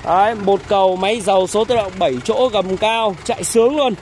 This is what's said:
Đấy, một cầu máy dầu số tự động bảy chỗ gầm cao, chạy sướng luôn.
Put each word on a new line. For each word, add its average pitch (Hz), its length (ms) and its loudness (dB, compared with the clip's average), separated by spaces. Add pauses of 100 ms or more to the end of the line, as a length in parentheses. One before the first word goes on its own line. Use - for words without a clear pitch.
Đấy, 202 300 2
một 196 340 0
cầu 190 280 2
máy 208 240 -2
dầu 185 260 2
số 208 180 0
tự 240 120 0
động 196 220 -2
bảy 147 260 0
chỗ 226 240 0
gầm 190 280 -2
cao, 220 380 0 (100)
chạy 220 200 -6
sướng 240 320 2
luôn. 262 260 0